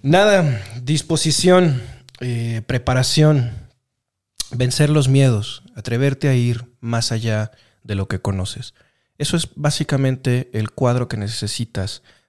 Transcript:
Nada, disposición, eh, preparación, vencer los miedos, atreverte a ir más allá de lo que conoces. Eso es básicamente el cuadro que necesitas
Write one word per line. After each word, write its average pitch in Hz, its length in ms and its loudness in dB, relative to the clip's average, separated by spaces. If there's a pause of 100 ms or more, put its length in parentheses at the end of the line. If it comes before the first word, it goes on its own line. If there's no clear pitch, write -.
Nada, 165 600 4 (200)
disposición, 156 1000 2 (380)
eh, 117 480 -4
preparación, 127 840 2 (1000)
vencer 127 380 0
los 151 180 4
miedos, 131 560 2 (120)
atreverte 135 520 -2
a 135 80 4
ir 120 340 -2 (100)
más 117 320 -4
allá 110 400 -2 (320)
de 104 120 -6
lo 98 120 -2
que 92 120 -6
conoces. 98 540 -6 (440)
Eso 151 200 -2
es 165 180 -6
básicamente 131 1000 -2
el 107 180 -4
cuadro 123 360 0
que 113 100 -8
necesitas 104 840 -6 (260)